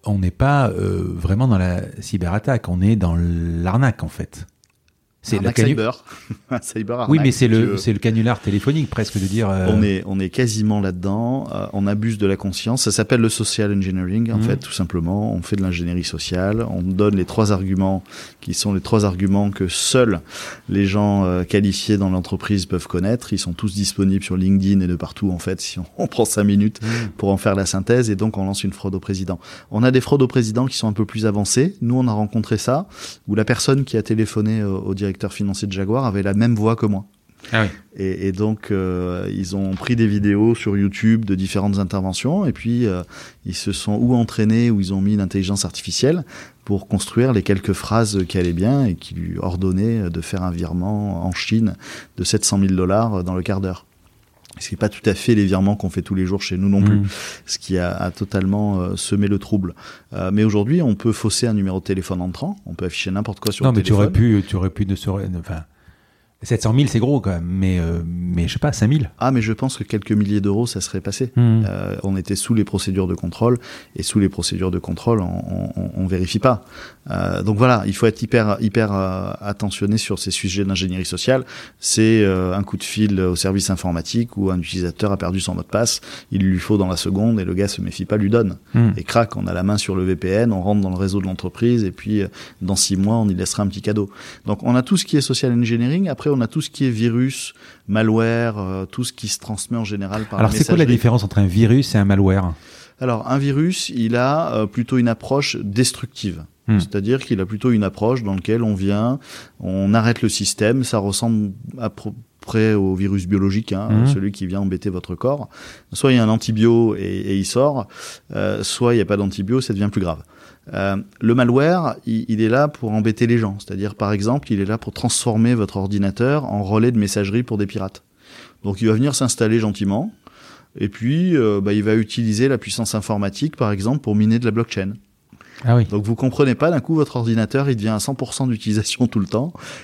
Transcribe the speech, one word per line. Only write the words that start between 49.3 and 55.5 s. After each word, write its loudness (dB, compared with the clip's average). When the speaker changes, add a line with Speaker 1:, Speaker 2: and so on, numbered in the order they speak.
Speaker 2:
ordonnaient 0
de -6
faire -6
un -2
virement -4
en -2
Chine 0
de -4
sept 0
cent 2
mille 4
dollars 2
dans -4
le -2
quart -2
d'heure. -6
Ce -12
qui -6
n'est -12
pas 0
tout -2
à 2
fait 2
les 6
virements 2